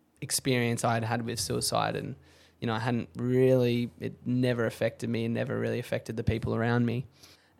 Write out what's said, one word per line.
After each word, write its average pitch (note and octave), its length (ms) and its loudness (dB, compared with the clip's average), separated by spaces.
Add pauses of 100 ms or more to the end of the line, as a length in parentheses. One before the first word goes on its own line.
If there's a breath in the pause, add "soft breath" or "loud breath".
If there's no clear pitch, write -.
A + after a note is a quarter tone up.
(200)
experience A#2+ 640 0
I A#2 100 2
had A2+ 100 0
had A#2 200 -2
with A2+ 160 -4
suicide, A2+ 560 0
and, G#2+ 200 -6 (440 loud breath)
you A#2 60 -2
know, A#2 80 0
I A2 60 -2
hadn't A#2 360 -2
really, B2 760 4 (100)
it A2+ 140 -8 (120)
never B2 400 2
affected A2+ 420 -2
me A#2 160 -2
and A#2 100 -2
never A#2 240 -2
really A2+ 200 -2
affected A#2 380 -6
the A2+ 80 -6
people A2+ 300 0
around A#2+ 300 2
me. A#2 220 -2 (540 loud breath)